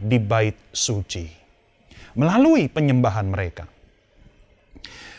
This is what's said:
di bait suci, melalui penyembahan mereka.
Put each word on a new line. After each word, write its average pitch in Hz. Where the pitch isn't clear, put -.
di 117
bait 110
suci, 98
melalui 240
penyembahan 123
mereka. 95